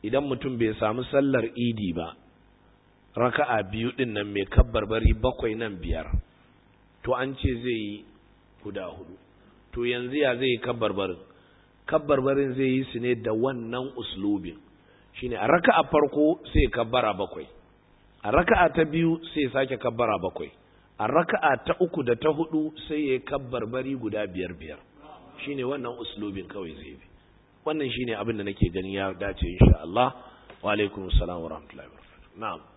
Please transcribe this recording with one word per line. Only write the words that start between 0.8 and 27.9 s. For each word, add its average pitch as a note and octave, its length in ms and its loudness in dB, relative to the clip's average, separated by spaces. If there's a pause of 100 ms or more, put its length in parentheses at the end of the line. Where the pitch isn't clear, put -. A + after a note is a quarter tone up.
samu A2+ 240 0
sallar C3+ 400 2 (100)
Idi A2+ 400 -2
ba, E2+ 200 -6 (1000)
raka'a A#2+ 540 2
biyu A2+ 220 -2
ɗin A#2+ 200 -2
nan G#2 200 -4
mai G2 140 0
kabbarbari A2 680 4
bakwai A#2 400 -2
nan A2 220 -6
biyar, D#2+ 300 -4 (1000)
to, B2+ 100 0
an C3 220 -4
ce - 260 0
zai A#2+ 160 -2
yi G#2 260 -8 (580)
guda G2 260 -8
hudu. F2 280 -16 (560)
To, A#2+ 120 -6
yanzu B2 320 -2
ya C3+ 200 4
zai C3 120 0
yi A#2 100 2
kabbarbarin? G2+ 600 0 (680)
Kabbarbarin C#3 680 2
zai C3+ 100 2 (140)
yi C3+ 140 0
su B2 80 -6
ne B2 160 2
da A2 160 -2
wannan A#2+ 640 -2
uslubin. G2 600 -2 (580)
Shi B2+ 140 -8
ne A#2 80 -4
a G2+ 100 0
raka'a D#3+ 440 6
farko D3+ 540 4
sai - 200 4
ya A#2 60 2
kabbara A#2 440 0
bakwai, F2+ 320 -6 (760)
a G#2 60 0
raka'a F3 440 6
ta E3 100 4
biyu E3 360 2 (140)
sai D3+ 100 0
ya B2 80 -2
sake C3+ 240 0
kabbara A2+ 420 0
bakwai, E2+ 320 -6 (480)
a G#2+ 80 0
raka'a D#3+ 500 4 (100)
ta E3+ 140 0
uku E3+ 220 0
da A#2+ 140 2
ta D#3 160 2
hudu D#3 400 -2 (160)
sai D3+ 80 -4 (100)
ya C3 60 2
yi B2+ 80 0
kabbarbari B2+ 760 -2
guda G#2+ 320 -2
biyar F2+ 300 -6
biyar. D2+ 220 -14 (680)
Shi C#3+ 120 -6
ne B2+ 80 -2
wannan B2 340 -4
uslubin G2+ 480 -8
kawai F#2 300 -10
zai D2 180 -16
bi. C2 120 -20 (600)
Wannan D3+ 240 -2